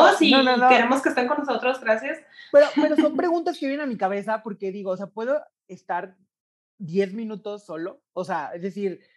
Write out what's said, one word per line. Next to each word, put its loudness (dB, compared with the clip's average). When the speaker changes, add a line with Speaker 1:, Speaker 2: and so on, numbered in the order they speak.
Speaker 1:
claro. 4
Speaker 2:
y 4
Speaker 1:
No, 6
no, 2
no. 4
Speaker 2:
queremos 4
que 0
estén -2
con -2
nosotros, -4
gracias. -2
Speaker 1:
Pero, 8
pero 2
son 2
preguntas -2
que -6
vienen -4
a -6
mi -6
cabeza -4
porque -10
digo, -8
o -8
sea, -12
¿puedo -4
estar -10
diez -4
minutos -10
solo? -10
O -6
sea, -6
es -12
decir, -6